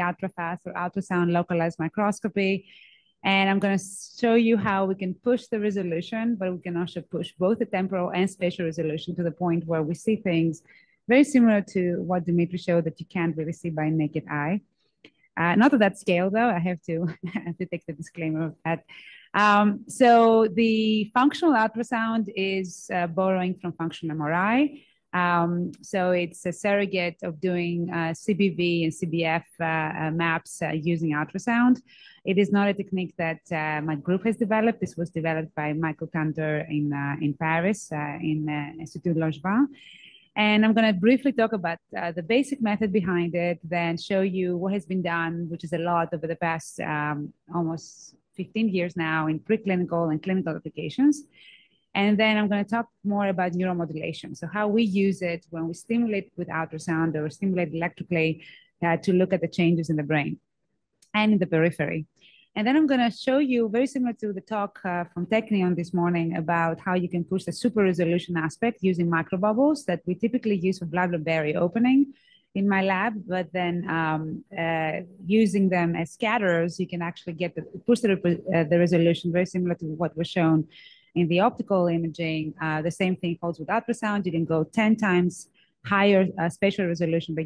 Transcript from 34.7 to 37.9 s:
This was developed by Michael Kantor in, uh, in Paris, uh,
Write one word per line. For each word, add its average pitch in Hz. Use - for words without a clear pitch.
This -
was 170
developed 160
by 151
Michael 156
Kantor 156
in, 147
uh, 143
in 147
Paris, 170
uh, 147